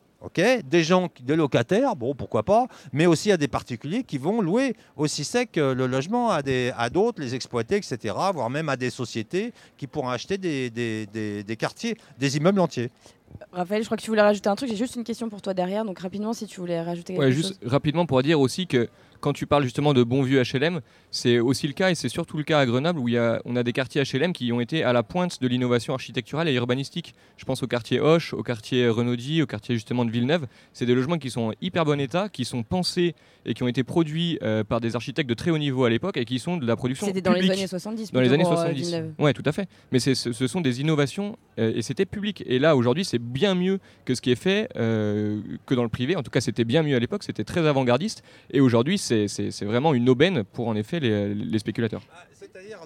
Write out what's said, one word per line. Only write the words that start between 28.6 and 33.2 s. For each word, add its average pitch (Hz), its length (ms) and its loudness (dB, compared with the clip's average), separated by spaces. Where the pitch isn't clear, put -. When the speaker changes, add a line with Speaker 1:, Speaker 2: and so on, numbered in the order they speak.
Speaker 3:
Renaudie, 120 540 0
au 139 60 0
quartier 107 260 -6
justement 120 320 0
de 113 60 -2
Villeneuve. 127 340 0
C'est - 140 -6
des 120 80 6
logements 131 240 2
qui 135 140 -6
sont 113 180 -2
en - 20 -4
hyper 180 220 0
bon 147 160 2
état, 175 300 -2
qui 123 160 -6
sont 123 160 -6
pensés 175 540 0